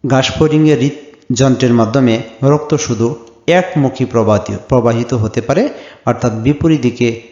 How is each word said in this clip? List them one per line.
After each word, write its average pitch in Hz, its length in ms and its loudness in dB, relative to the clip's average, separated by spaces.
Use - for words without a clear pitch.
গাসফড়িংয়ের 151 680 2
হৃদযন্ত্রের 127 960 0
মাধ্যমে 117 480 2
রক্ত 147 320 2
শুধু 117 340 -2
একমুখী 156 580 0
প্রবাহিত, 107 540 0
প্রবাহিত 117 460 0
হতে 113 260 -2
পারে, 180 280 0
অর্থাৎ 120 260 0
বিপরীত 147 480 0
দিকে 120 280 0